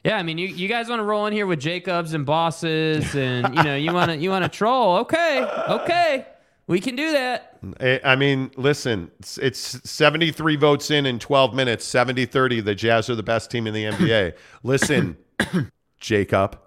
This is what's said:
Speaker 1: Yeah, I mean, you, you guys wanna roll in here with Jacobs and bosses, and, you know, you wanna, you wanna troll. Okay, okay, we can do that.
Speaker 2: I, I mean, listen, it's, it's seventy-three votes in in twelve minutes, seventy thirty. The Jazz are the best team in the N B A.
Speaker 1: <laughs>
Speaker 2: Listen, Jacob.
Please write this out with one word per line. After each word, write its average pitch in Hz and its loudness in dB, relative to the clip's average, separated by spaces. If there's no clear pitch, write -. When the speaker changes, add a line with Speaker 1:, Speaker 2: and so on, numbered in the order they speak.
Speaker 1:
Yeah, 202 0
I 196 -2
mean, 165 -6
you, 180 -4
you 180 -6
guys 233 -4
wanna 233 -4
roll 208 -2
in 214 -2
here 208 -2
with 180 -2
Jacobs 170 -4
and 151 -2
bosses, 160 0
and, 127 0
you 165 6
know, 147 2
you 151 -2
wanna, 170 2
you 160 -2
wanna 185 0
troll. 220 2
Okay, 302 0
okay, 311 0
we 175 0
can 247 -4
do 302 -2
that. 254 -4
Speaker 2:
I, 131 2
I 135 6
mean, 135 0
listen, 123 0
it's, - -14
it's - -6
seventy-three 156 2
votes 143 2
in 147 2
in 123 0
twelve 135 2
minutes, 120 0
seventy 123 0
thirty. 123 0
The 104 -2
Jazz 113 2
are 120 0
the 107 -6
best 113 -2
team 117 -4
in 107 -4
the 107 -2
N 107 -4
B 110 4
A. 95 2
Speaker 1:
<laughs> - -20
Speaker 2:
Listen, 131 0
Jacob. 101 0